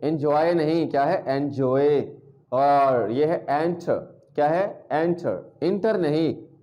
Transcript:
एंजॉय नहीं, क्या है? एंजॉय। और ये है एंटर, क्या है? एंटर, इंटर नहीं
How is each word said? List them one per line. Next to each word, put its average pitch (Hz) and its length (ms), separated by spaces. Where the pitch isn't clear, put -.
एंजॉय 151 500
नहीं, 160 360
क्या 139 140
है? 156 240
एंजॉय। 135 880
और 135 600
ये 135 140
है 165 240
एंटर, 156 880
क्या 147 120
है? 185 440
एंटर, 156 720
इंटर 202 360
नहीं 151 380